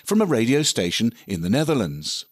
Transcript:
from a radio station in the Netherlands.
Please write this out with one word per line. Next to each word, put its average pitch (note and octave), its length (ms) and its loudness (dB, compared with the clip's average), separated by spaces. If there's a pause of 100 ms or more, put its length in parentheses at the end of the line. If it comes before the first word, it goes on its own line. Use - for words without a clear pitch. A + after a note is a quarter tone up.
from G#3 160 2
a G#3+ 60 4
radio C3+ 380 2
station A2 500 0 (140)
in F#2 140 -6
the F2 80 -2
Netherlands. A2+ 840 -2